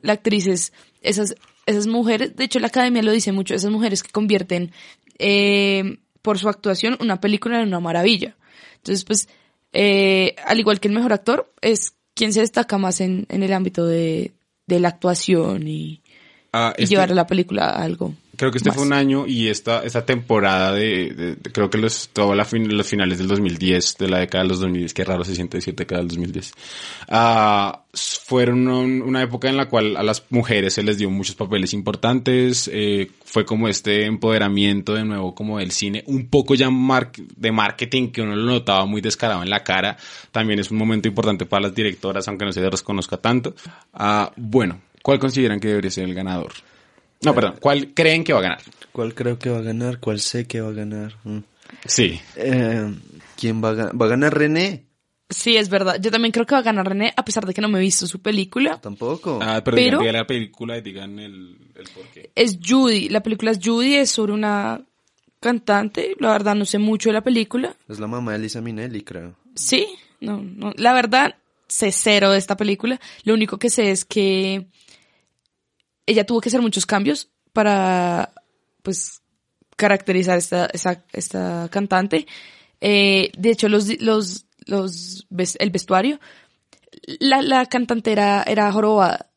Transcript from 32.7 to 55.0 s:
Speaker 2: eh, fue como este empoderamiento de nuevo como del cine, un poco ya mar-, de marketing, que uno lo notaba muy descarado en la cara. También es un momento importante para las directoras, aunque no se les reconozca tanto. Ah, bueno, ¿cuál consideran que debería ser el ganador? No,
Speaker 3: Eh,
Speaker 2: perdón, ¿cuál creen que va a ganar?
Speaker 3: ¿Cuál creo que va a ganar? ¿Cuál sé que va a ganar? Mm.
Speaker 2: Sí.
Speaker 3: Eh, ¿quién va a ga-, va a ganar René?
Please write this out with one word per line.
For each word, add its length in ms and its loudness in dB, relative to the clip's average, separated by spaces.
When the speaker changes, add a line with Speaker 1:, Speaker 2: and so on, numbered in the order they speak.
Speaker 2:
eh, 380 -2
fue 200 0
como 240 0
este 380 0
empoderamiento 880 0
de 100 -2
nuevo 300 -6
como 240 -6
del 120 -6
cine, 360 -4
un 220 -4
poco 260 4
ya 160 4
mar-, 420 2
de 160 -2
marketing, 580 0
que 120 -6
uno 140 -4
lo 160 -2
notaba 340 2
muy 140 -2
descarado 420 -2
en 80 -4
la 120 0
cara. 340 -2
También 260 0
es 120 -4
un 80 -2
momento 300 0
importante 380 0
para 180 0
las 100 -4
directoras, 540 -4
aunque 160 -6
no 80 -4
se 80 -4
les 100 0
reconozca 480 -6
tanto. 360 -2
Ah, 440 0
bueno, 440 0
¿cuál 160 2
consideran 420 0
que 80 -2
debería 220 0
ser 140 -6
el 100 -6
ganador? 380 -6
No, 80 4
Speaker 3:
Eh, 40 4
Speaker 2:
perdón, 260 2
¿cuál 340 0
creen 300 4
que 100 0
va 60 4
a 20 0
ganar? 180 -2
Speaker 3:
¿Cuál 220 -4
creo 240 -2
que 120 -6
va 80 -2
a 40 -6
ganar? 360 -4
¿Cuál 220 -4
sé 260 -4
que 140 -6
va 80 -6
a 40 -8
ganar? 420 -8
Mm. 140 -8
Speaker 2:
Sí. 340 2
Speaker 3:
Eh, 560 0
¿quién 280 -2
va 60 2
a 40 0
ga-, 240 -4
va 80 4
a 40 4
ganar 260 2
René? 480 0